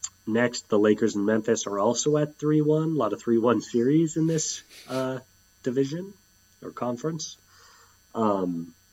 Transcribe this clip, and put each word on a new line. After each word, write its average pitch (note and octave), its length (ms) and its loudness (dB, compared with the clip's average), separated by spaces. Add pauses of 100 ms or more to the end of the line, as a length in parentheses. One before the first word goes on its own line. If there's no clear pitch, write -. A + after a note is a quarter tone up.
(280)
next, A#2+ 400 -2
the G#2+ 100 2
Lakers G#2+ 380 4
and G2+ 100 0
Memphis G#2+ 420 0
are G2+ 120 -4
also A#2+ 380 2
at D3+ 200 -2
three D3+ 240 2
one. D#3 280 2
A D#3 80 -2
lot G#2+ 160 0
of G2+ 80 -8
three A#2 160 2
one A2+ 240 4
series D3+ 560 2
in D#3+ 100 2
this, D#3+ 340 -2 (280)
uh, C3 300 -4 (440)
division C#3 500 -2 (480)
or F#2 100 -12
conference. B2 640 -6 (760)
Um, F#2 600 -2 (200)